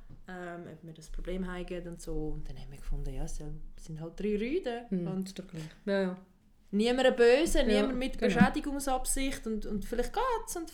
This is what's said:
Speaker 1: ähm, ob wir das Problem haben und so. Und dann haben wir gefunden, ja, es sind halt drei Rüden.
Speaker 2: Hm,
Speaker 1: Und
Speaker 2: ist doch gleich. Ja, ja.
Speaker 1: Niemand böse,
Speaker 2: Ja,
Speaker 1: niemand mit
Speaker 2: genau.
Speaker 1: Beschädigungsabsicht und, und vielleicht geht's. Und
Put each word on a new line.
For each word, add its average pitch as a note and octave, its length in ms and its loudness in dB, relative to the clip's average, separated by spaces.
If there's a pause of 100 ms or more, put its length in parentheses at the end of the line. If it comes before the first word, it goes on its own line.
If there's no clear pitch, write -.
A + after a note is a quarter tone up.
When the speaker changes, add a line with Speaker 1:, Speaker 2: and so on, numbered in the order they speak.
(280)
Speaker 1:
ähm, F3 340 -10 (100)
ob D#3+ 140 -18
wir D#3+ 80 -14
das D#3+ 160 -16
Problem F#3 400 -4
haben F3 380 -8
und E3+ 120 -12
so. D#3+ 120 -8 (160)
Und D#3 200 -4
dann C#3 80 -8
haben C3 140 -12
wir C#3+ 80 -14
gefunden, C#3+ 340 -2
ja, C#3 120 -2
es D#3+ 140 -4
sind D#3 640 -10
halt E3 200 -10
drei G#3 180 0
Rüden. A#3+ 520 -4
Speaker 2:
Hm, F3 180 -2
Speaker 1:
Und F#3 200 -4
Speaker 2:
ist - 100 -14
doch F#3 100 -12
gleich. D#3+ 140 -10 (240)
Ja, G3 160 2
ja. F#3 140 -2 (540)
Speaker 1:
Niemand B3 460 4
böse, C4 420 8
Speaker 2:
Ja, C4+ 60 6
Speaker 1:
niemand A3+ 340 4
mit B3+ 200 -2
Speaker 2:
genau. G3+ 180 4
Speaker 1:
Beschädigungsabsicht C4+ 1120 2
und, G#3+ 180 -4
und G3 180 -4
vielleicht A#3+ 280 -2
geht's. A4+ 440 -2
Und E4 180 -10